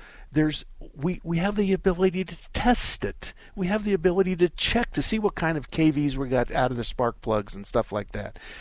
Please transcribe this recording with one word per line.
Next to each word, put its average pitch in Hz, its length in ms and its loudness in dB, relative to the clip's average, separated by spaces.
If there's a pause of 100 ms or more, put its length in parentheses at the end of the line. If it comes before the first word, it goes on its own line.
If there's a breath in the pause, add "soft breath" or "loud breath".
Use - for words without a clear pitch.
(320 soft breath)
There's, 151 320 0 (320)
we, 170 260 -2
we 165 160 0
have 196 160 0
the 202 180 2
ability 185 520 2
to - 260 -14
test - 540 2
it. - 300 -8 (200 soft breath)
We 185 140 -2
have 208 160 0
the 208 80 0
ability 180 440 4
to 170 120 4
check - 460 0
to - 80 0
see 220 180 0
what 208 160 0
kind 160 200 0
of 135 140 -8
K 160 220 4
Vs 139 260 0
we 135 100 -2
got 123 220 2
out 127 220 2
of 123 40 -4
the 117 60 -2
spark 120 380 -2
plugs 107 340 -2
and 98 100 -10
stuff - 280 0
like 104 200 -4
that. - 280 -8 (200 loud breath)